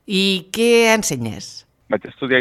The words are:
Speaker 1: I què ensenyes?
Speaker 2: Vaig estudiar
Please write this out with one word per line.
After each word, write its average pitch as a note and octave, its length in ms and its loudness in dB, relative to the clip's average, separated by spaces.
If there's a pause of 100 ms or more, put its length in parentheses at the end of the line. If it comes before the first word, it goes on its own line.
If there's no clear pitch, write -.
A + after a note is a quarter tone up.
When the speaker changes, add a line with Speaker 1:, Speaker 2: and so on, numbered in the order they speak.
Speaker 1:
I F#3+ 480 -2
què A#3 400 4
ensenyes? B2 540 -4 (420)
Speaker 2:
Vaig G#2+ 160 -2
estudiar B2+ 340 -2